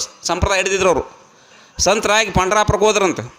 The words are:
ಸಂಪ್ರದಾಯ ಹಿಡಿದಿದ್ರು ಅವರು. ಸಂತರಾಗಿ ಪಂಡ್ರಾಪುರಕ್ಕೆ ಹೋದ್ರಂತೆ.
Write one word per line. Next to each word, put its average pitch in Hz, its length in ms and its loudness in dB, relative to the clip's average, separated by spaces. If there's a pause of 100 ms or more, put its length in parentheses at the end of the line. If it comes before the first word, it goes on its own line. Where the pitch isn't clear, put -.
(240)
ಸಂಪ್ರದಾಯ 185 340 -2
ಹಿಡಿದಿದ್ರು 190 320 0
ಅವರು. - 280 -2 (600)
ಸಂತರಾಗಿ 208 540 0
ಪಂಡ್ರಾಪುರಕ್ಕೆ 202 540 0
ಹೋದ್ರಂತೆ. 196 360 0 (180)